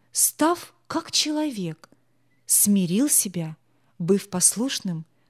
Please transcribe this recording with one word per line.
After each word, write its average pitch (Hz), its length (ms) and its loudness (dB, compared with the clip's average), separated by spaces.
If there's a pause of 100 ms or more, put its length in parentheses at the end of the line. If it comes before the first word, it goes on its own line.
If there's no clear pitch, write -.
(120)
став - 600 0 (140)
как - 240 -6
человек, 277 760 -4 (560)
смирил 202 600 2
себя 170 480 -2 (480)
«Быв 190 260 2
послушным 185 760 -2 (240)